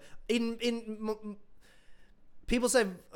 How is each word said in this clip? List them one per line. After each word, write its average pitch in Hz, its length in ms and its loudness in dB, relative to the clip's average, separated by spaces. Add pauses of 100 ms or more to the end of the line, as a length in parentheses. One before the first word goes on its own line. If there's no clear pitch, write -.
(280)
in, 226 300 2
in 220 420 -2
m-, 214 240 -2
m-, 101 120 -10 (1080)
people 240 220 4
say 233 200 6 (280)